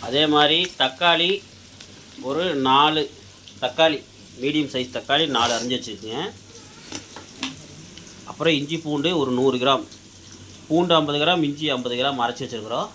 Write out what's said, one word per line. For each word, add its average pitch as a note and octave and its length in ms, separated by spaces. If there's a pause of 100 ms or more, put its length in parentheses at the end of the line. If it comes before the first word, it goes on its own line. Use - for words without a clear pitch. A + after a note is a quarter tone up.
அதே C3+ 160 (120)
மாதிரி D3+ 240 (220)
தக்காளி E3+ 500 (960)
ஒரு D3+ 160 (240)
நாலு D3+ 340 (600)
தக்காளி, D#3 360 (440)
மீடியம் D3 300
சைஸ் B2+ 240
தக்காளி C#3 280 (120)
நாலு A#2+ 200
அரிஞ்சு B2 200
வச்சுருக்கேன். A2 520 (2000)
அப்புறம் D#3 280
இஞ்சி C#3+ 260
பூண்டு D3+ 260 (100)
ஒரு C3+ 180
நூறு B2+ 240
கிராம், C3 220 (840)
பூண்டு E3+ 300
ஐம்பது D3 240
கிராம், E3+ 260
இஞ்சி D3 260
ஐம்பது B2 260
கிராம் C3+ 240
அரைச்சி A#2+ 200
வச்சுருக்குறோம். A#2 500